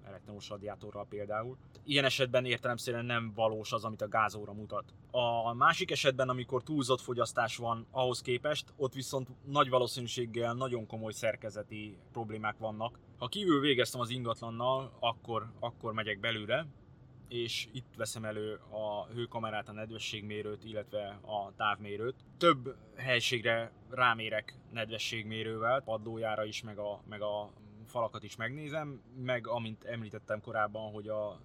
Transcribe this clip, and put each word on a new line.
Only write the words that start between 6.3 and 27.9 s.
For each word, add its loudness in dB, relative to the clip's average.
túlzott 4
fogyasztás 0
van -2
ahhoz 2
képest, -2
ott -2
viszont -4
nagy 4
valószínűséggel 2
nagyon -2
komoly -6
szerkezeti -4
problémák -2
vannak. -4
Ha -4
kívül 4
végeztem 4
az 0
ingatlannal, -2
akkor, 0
akkor -6
megyek -2
belőle, 0
és -4
itt -12
veszem -4
elő -4
a -2
hőkamerát, -4
a -10
nedvességmérőt, -6
illetve -6
a -4
távmérőt. -2
Több 4
helységre 2
rámérek 2
nedvességmérővel, -2
padlójára -2
is, -6
meg -10
a, -4
meg -8
a -2
falakat -2